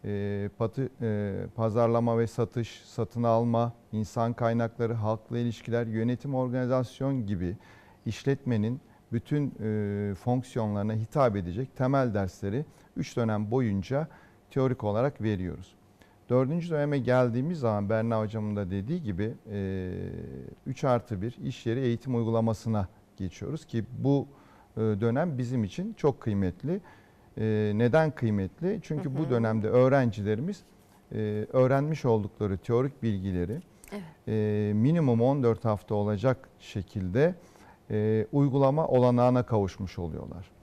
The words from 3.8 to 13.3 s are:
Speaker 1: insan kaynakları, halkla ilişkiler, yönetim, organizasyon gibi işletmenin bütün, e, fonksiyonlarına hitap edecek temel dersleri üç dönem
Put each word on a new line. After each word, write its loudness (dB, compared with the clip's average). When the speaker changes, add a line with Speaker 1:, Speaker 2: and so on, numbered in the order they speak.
Speaker 1:
insan -2
kaynakları, 0
halkla -2
ilişkiler, -2
yönetim, -2
organizasyon -2
gibi -2
işletmenin -2
bütün, -2
e, -2
fonksiyonlarına -2
hitap 2
edecek -6
temel 2
dersleri -4
üç -6
dönem 0